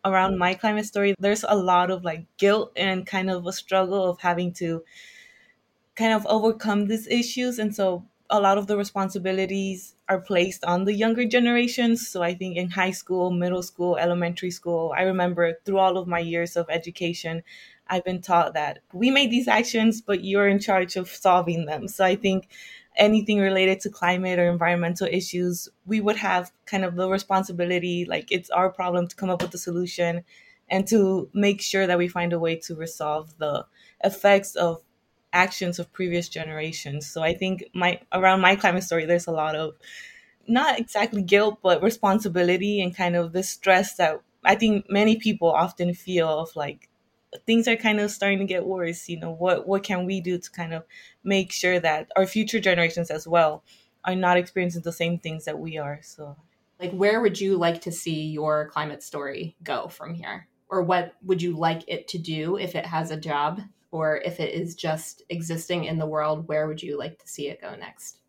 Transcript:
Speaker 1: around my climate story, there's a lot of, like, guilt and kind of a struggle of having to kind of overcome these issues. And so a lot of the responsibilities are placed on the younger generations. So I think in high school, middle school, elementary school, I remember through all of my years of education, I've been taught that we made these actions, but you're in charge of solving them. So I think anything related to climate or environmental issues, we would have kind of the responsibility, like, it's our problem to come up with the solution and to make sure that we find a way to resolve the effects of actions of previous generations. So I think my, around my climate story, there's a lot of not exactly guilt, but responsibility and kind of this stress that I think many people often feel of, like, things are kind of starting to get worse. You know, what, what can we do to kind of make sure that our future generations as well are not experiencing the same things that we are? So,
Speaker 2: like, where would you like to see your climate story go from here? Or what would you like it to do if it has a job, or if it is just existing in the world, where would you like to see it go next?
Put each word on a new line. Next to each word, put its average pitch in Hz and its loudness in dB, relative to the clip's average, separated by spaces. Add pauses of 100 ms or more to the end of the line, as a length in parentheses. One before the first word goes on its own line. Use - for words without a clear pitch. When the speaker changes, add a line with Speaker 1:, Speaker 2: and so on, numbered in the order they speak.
Speaker 1:
around 190 2
my 180 2
climate 214 -2
story, 202 0
there's 202 0
a 208 4
lot 180 4
of, 185 -4
like, 165 -6 (100)
guilt 202 4
and 185 -2
kind 190 -2
of 180 -4
a 190 -6
struggle 190 0
of 180 -2
having 175 0
to 165 -4 (1120)
kind 226 2
of 214 0
overcome 214 2
these 220 -2
issues. 240 -2
And 214 -2
so 185 -2 (240)
a 208 4
lot 196 6
of 202 -4
the 208 0
responsibilities 190 -4 (120)
are 190 2
placed 185 -2
on 180 0
the 208 2
younger 226 0
generations. 240 2
So 180 -6
I 175 0
think 180 -8
in 180 -2
high 185 0
school, 185 -2
middle 180 0
school, 175 -2
elementary 175 -2
school, 165 -4
I 185 2
remember 180 0 (100)
through 190 0
all 185 4
of 180 -4
my 170 -2
years 170 -4
of 170 -2
education, 170 -6 (460)
I've 185 -2
been 185 -6
taught 170 2
that 151 -4 (140)
we 220 2
made 269 4
these 247 0
actions, 220 2
but 185 -2
you're 202 2
in 196 4
charge 190 0
of 180 -4
solving 175 2
them. 147 -6
So 196 0
I 185 4
think 190 -2 (460)
anything 208 4
related 190 4
to 208 -6
climate 180 0
or 175 4
environmental 175 0
issues, 180 -4 (200)
we 214 0
would 214 0
have 185 -2 (160)
kind 190 -2
of 175 -4
the 185 0
responsibility, 180 -2
like, 165 -4
it's 175 -4
our 185 2
problem 180 -2
to - -14
come 185 -4
up 175 -2
with 175 -4
the 175 -12
solution 175 -4 (460)
and 190 0
to 190 4
make 202 2
sure 190 0
that 175 2
we 180 2
find 175 -2
a 170 -2
way 165 0
to 165 -12
resolve 156 -6
the 147 -4 (380)
effects 196 4
of 165 0 (520)
actions 180 2
of 175 -10
previous 175 -4
generations. 156 -8
So - -8
I 165 2
think 185 -4
my, 180 0 (140)
around 190 6
my 190 8
climate 185 2
story, 165 -2
there's 175 2
a 170 -4
lot 156 -2
of 156 -6 (720)
not 254 2
exactly 220 -2
guilt, 202 4
but 175 4
responsibility 196 2
and 180 -2
kind 175 0
of 170 0
this 185 -2
stress 190 2
that 156 0 (240)
I 214 6
think 214 2
many 214 4
people 180 0
often 175 0
feel 175 0
of, 160 -4
like, 143 -8 (560)
things 226 4
are 226 2
kind 214 0
of 208 0
starting 196 0
to 196 -2
get 185 -2
worse. 175 -6
You 170 -8
know, 165 -8
what, 175 0
what 196 0
can 180 -2
we 190 -4
do 175 -4
to - -14
kind 165 -10
of 160 -10 (400)
make 190 0
sure 180 2
that 160 0
our 190 6
future 214 -2
generations 170 0
as 156 -8
well 160 2 (420)
are 185 -2
not 180 4
experiencing 175 -2
the 170 -6
same 170 -2
things 160 -10
that 156 -8
we 160 -8
are? 147 -8
So, 143 -18 (420)
Speaker 2:
like, 175 -6
where 208 4
would 196 2
you 196 2
like 170 0
to 175 -8
see 156 -6
your 151 -2
climate 151 -6
story 143 -10
go 165 -6
from 170 -14
here? 170 -12 (220)
Or 185 0
what 175 0
would 185 0
you 175 -2
like 165 -2
it - -8
to 185 -10
do 160 -4
if 175 -8
it 165 -4
has 165 -4
a 156 -6
job, 156 -2 (280)
or 156 0
if 170 -6
it - -4
is 170 -6
just - -6
existing 165 -6
in 160 -4
the 156 -2
world, 156 -2
where 156 0
would 156 -8
you 143 -8
like 160 -10
to - -20
see 143 -10
it - -12
go 92 -12
next? - -18